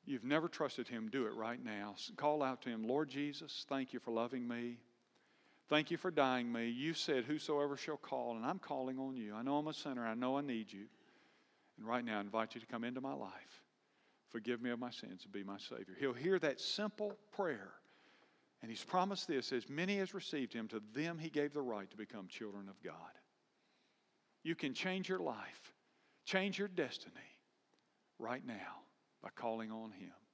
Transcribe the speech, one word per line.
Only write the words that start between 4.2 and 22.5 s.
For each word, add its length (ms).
me. 320
Thank 220
you 60
for 160
dying 400
me. 160
You 260
said, 300
'Whosoever 520
shall 200
call,' 400
and 100
I'm 140
calling 400
on 160
you. 180
I 80
know 160
I'm 80
a 80
sinner. 320
I 80
know 240
I 40
need 300
you. 160
And 80
right 200
now, 140
I 20
invite 340
you 60
to 80
come 160
into 160
my 140
life. 500
Forgive 320
me 100
of 80
my 120
sins 340
and 80
be 100
my 160
Savior." 400
He'll 140
hear 260
that 220
simple 580
prayer. 420
And 80
he's 140
promised 440
this, 240
"As 160
many 320
as 140
received 380
him, 160
to 120
them 380
he 120
gave 220
the 100
right 280
to 60
become 300
children 420